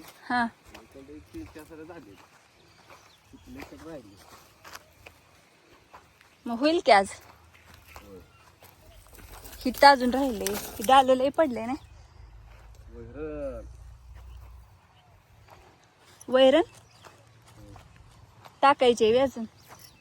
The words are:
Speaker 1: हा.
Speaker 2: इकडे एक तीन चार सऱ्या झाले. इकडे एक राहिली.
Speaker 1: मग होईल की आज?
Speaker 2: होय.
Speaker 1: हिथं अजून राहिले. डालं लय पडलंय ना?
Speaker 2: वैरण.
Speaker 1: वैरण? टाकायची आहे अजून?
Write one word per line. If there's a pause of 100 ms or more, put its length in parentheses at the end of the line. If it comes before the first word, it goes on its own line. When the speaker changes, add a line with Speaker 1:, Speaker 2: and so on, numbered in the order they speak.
(280)
Speaker 1:
हा. (280)
Speaker 2:
इकडे
एक (120)
तीन
चार
सऱ्या
झाले. (1200)
इकडे
एक
राहिली. (2250)
Speaker 1:
मग
होईल
की
आज? (880)
Speaker 2:
होय. (1500)
Speaker 1:
हिथं
अजून
राहिले. (420)
डालं
लय
पडलंय
ना? (1200)
Speaker 2:
वैरण. (2750)
Speaker 1:
वैरण? (2000)
टाकायची
आहे
अजून? (560)